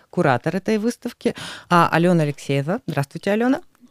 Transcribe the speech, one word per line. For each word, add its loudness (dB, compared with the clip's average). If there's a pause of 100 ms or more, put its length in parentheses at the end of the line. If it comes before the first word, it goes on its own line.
(100)
куратор 0
этой -2
выставки, -6 (340)
а, 4
Алена 4
Алексеева. -4
Здравствуйте, -4
Алена. 0 (280)